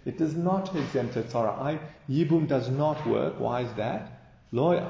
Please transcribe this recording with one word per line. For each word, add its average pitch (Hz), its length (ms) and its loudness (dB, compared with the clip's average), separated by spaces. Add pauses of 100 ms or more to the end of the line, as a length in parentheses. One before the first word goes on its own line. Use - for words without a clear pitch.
it - 120 -6
does 160 200 0
not 190 360 0
exempt 123 440 -2
a 110 60 0
tzara, 113 360 0
I, 151 200 -2 (300)
Yibum 156 380 4
does 127 220 2
not 147 360 0
work. 120 360 2
Why 120 200 0
is 113 120 -6
that? 117 480 -6 (320)
Lo 135 160 4 (200)